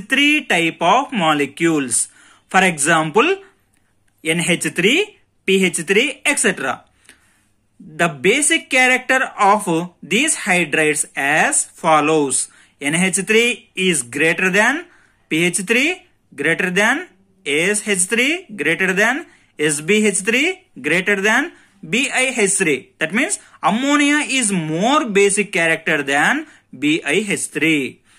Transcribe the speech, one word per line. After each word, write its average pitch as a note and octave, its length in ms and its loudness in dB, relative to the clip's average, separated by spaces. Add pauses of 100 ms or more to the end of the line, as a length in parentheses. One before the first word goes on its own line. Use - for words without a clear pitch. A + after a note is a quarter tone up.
three D4 380 2
type E3 340 0
of A3+ 320 2
molecules. D3+ 960 0 (400)
For F#3 140 2
example, E3+ 760 2 (880)
N D#3+ 160 0
H D#3+ 340 -2
three, C#4 440 0 (260)
P F#3+ 200 2
H F3 140 -2
three, G3 460 0
et C#4+ 140 0
cetera. C3+ 460 -2 (960)
The D#3 300 -2
basic A3 640 0
character B3+ 680 2
of G3 520 2 (120)
these B3 340 0
hydrides D#3 680 0 (100)
as D#3+ 520 0
follows. D3+ 840 0 (320)
N C#3+ 140 -4
H F3+ 220 0
three A3 580 0
is F#3 280 0
greater D#3+ 460 0
than A#3+ 380 2 (420)
P D#3+ 160 0
H F3+ 140 -2
three, B3 480 -2 (280)
greater E3 360 -2
than A#3 380 0 (360)
A D#3 260 0
S G#3 160 -4
H G3 180 -2
three, C#4 500 -2
greater E3 380 -2
than A#3 340 0 (320)
S D3+ 220 -2
B G#3 260 2
H G3+ 140 0
three, C4+ 460 -2 (140)
greater F3 400 -2
than A#3+ 320 0 (360)
B A#3+ 220 -2
I B3+ 260 -2
H G3+ 160 0
three. D#3 460 -2
That D#3 140 -6
means C#4+ 260 -2 (240)
ammonia C#4+ 640 2
is A#3+ 240 -2
more F#3+ 540 0
basic G3+ 480 0
character D#3+ 500 0
than D3+ 440 0 (320)
B D3 260 0
I F3 240 -2
H E3 200 -4
three. D3 520 -2 (180)